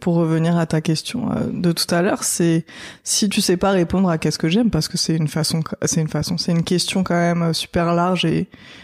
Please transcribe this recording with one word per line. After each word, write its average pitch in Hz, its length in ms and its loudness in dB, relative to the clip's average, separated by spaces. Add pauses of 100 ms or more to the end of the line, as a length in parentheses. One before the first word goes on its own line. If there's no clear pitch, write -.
pour 170 160 0
revenir 165 420 2
à 165 80 2
ta 160 160 0
question, - 500 -2
euh, - 40 0 (140)
de 175 220 0
tout - 220 -4
à 170 80 2
l'heure, 220 200 0
c'est 165 440 0 (360)
si - 280 0
tu - 100 -2
sais 185 160 2
pas 196 140 2
répondre 185 400 2
à 160 80 0
qu'est-ce 151 200 -2
que 160 120 0
j'aime, 226 180 4
parce 156 200 0
que 170 100 -6
c'est - 180 0
une 156 120 0
façon, 160 340 -2 (240)
c'est 165 160 0
une 156 60 -2
façon, 151 280 -4
c'est 175 160 -2
une 170 120 2
question 185 380 0
quand 175 120 -2
même, 170 280 2
euh, 165 120 0
super 170 400 -2
large 170 320 0
et, 160 240 0 (340)